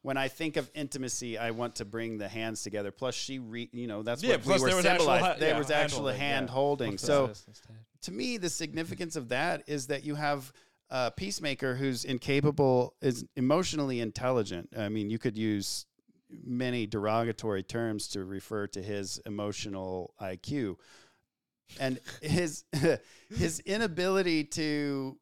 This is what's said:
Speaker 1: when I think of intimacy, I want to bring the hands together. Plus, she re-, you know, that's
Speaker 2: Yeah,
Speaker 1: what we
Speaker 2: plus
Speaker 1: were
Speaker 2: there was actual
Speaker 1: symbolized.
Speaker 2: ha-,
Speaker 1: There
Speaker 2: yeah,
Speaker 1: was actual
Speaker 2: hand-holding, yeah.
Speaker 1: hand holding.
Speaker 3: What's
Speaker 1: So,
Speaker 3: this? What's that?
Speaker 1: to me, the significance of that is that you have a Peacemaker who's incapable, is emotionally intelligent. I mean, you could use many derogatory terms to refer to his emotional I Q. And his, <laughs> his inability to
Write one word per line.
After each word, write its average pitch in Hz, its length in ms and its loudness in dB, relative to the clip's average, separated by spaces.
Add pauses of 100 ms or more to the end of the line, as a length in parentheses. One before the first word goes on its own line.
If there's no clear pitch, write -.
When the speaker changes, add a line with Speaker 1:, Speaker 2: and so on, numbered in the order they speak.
Speaker 1:
when 135 140 -2
I 135 120 2
think 160 280 -4
of 131 160 -2
intimacy, 131 640 -4
I 117 140 -2
want 117 240 -4
to 117 100 -6
bring 113 320 -4
the 104 100 -4
hands 113 360 -6
together. 101 280 -4
Plus, 127 220 -4
she 135 260 -6
re-, 117 320 -10
you 123 140 -6
know, 107 160 -6
that's 120 220 -2
Speaker 2:
Yeah, 240 80 4
Speaker 1:
what 156 80 4
we 113 60 -6
Speaker 2:
plus 180 160 6
Speaker 1:
were 131 80 6
Speaker 2:
there 190 80 6
was 175 80 4
actual - 200 6
Speaker 1:
symbolized. 120 200 6
Speaker 2:
ha-, - 140 2
Speaker 1:
There 156 100 4
Speaker 2:
yeah, - 100 4
Speaker 1:
was 143 120 -2
actual 147 360 2
Speaker 2:
hand-holding, 127 120 0
yeah. 143 160 0
Speaker 1:
hand 131 140 -2
holding. 135 440 2
Speaker 3:
What's 95 100 -6
Speaker 1:
So, 139 240 6
Speaker 3:
this? 104 180 -8
What's - 160 -20
that? - 120 -20 (300)
Speaker 1:
to 175 80 -8
me, 240 260 -2
the 175 120 -2
significance 165 640 -4
of 123 140 -6
that 151 380 0
is 139 200 -4
that 139 160 -2
you 147 120 -2
have 147 360 0 (380)
a 127 220 0
Peacemaker 143 640 -2
who's 131 280 0
incapable, 139 1000 4
is 123 240 0 (100)
emotionally 139 640 2
intelligent. 113 760 0
I 104 140 -2
mean, 107 220 -2
you 113 80 -2
could 110 180 -2
use 107 480 0 (580)
many 123 440 -2
derogatory 107 720 2
terms 113 480 -2
to 95 160 -4
refer 101 420 -6
to 98 140 -8
his 101 460 -6
emotional 98 920 -6
I 95 180 -6
Q. 117 420 -4 (1000)
And 131 200 -2 (220)
his, 156 440 0 (320)
<laughs> - 320 -18
his 165 320 0
inability 180 840 2
to 143 760 -2